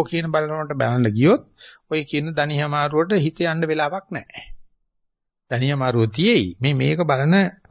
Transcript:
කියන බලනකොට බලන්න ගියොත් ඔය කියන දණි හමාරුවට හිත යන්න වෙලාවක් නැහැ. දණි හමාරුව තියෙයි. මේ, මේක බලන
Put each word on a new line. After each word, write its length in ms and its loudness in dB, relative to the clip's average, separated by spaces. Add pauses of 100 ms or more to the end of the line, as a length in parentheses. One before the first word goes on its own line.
කියන 260 -4
බලනකොට 440 -4
බලන්න 360 2
ගියොත් 320 4 (440)
ඔය 180 -2
කියන 280 -4
දණි 240 -2
හමාරුවට 640 0
හිත 240 -2
යන්න 240 -2
වෙලාවක් 420 -2
නැහැ. 340 -12 (1080)
දණි 180 -2
හමාරුව 400 0
තියෙයි. 380 2 (100)
මේ, 180 0
මේක 260 0
බලන 340 2 (360)